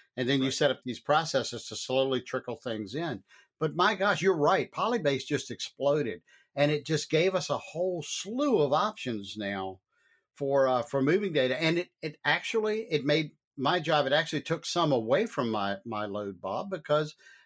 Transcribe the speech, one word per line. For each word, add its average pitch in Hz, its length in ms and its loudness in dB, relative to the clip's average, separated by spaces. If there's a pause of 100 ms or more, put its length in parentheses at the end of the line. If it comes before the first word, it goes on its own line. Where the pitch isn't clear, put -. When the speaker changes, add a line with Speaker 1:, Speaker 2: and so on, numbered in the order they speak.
(180)
Speaker 1:
And 123 100 -2
then 139 120 2
you 131 60 0
Speaker 2:
Right. 131 80 -2
Speaker 1:
set 143 180 2
up 127 120 -6
these 120 160 -6
processes 143 680 0
to 110 80 -12
slowly 131 460 0
trickle 123 340 -8
things 107 400 -6
in. 151 260 -6 (380)
But 151 160 -2
my 196 180 4
gosh, 185 300 0
you're 185 120 6
right. 156 360 2
Polybase 165 560 0
just 139 240 -4
exploded. 135 720 -2 (320)
And 147 160 4
it 147 160 -2
just - 240 -2
gave 180 240 4
us 160 160 -2
a 120 80 -2
whole 175 420 -4
slew 247 600 -2
of 139 120 2
options 113 640 -2
now 98 420 -4 (540)
for, 139 340 2
uh, 127 140 2
for 135 220 0
moving 180 300 2
data. 131 280 2
And 165 160 2
it, 180 120 -4 (120)
it 156 240 -8
actually, 214 640 0
it 143 160 0
made 151 240 2 (260)
my 151 240 0
job, 151 280 2
it 143 60 0
actually 156 280 0
took - 240 -6
some 165 260 2
away 131 360 2
from 120 240 -2
my, 101 340 -2
my 107 220 -4
load, 101 340 -6
Bob, 131 300 -6
because 156 420 0 (320)